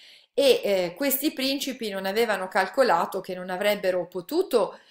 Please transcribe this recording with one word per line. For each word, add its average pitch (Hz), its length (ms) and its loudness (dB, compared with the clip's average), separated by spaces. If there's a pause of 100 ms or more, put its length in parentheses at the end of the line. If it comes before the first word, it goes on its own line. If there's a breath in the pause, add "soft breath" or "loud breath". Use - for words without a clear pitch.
(340 loud breath)
e, 262 280 4
eh, 180 320 0
questi 285 380 -2
principi 269 560 -4
non 196 160 -6
avevano 196 440 0
calcolato 190 720 2
che 185 140 -10
non 180 140 -10
avrebbero 185 580 0
potuto, 196 720 -2 (120)